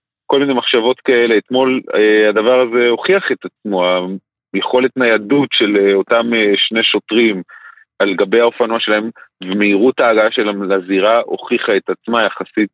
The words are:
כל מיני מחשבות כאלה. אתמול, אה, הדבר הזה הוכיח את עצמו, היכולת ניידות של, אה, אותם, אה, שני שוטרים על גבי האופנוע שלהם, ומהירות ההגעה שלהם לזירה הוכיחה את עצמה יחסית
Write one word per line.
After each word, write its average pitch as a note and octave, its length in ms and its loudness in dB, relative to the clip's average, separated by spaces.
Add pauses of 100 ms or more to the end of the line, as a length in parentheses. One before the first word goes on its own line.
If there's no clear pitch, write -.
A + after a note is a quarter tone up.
(260)
כל C#3 140 0
מיני C#3 140 0
מחשבות A#2+ 460 -2
כאלה. A#2+ 360 2
אתמול, B2+ 440 0 (140)
אה, G#2+ 340 4
הדבר A2 320 2
הזה A#2+ 280 0
הוכיח F#3 440 -2
את F#2+ 120 -4
עצמו, F#2+ 400 -4 (720)
היכולת B2+ 420 -2
ניידות A#2+ 560 0
של, G#2 240 0
אה, G2 180 4
אותם, A#2 400 0
אה, G#2+ 220 0
שני A2+ 260 -2
שוטרים G#2+ 600 0 (560)
על G2 160 0
גבי G2+ 260 2
האופנוע A#2 400 0
שלהם, G#2+ 300 -2 (320)
ומהירות G2+ 580 0
ההגעה A2 300 4
שלהם G#2 320 -2
לזירה G2 640 0
הוכיחה - 520 -4
את - 140 -4
עצמה A2+ 340 -4
יחסית G2+ 500 -4